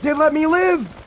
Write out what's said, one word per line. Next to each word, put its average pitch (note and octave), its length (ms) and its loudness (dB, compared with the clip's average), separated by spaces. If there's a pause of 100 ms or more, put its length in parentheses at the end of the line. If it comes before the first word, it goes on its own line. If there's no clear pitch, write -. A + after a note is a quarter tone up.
They D4 120 -2
let D4+ 200 2
me D#4 140 0
live. F4 480 0 (120)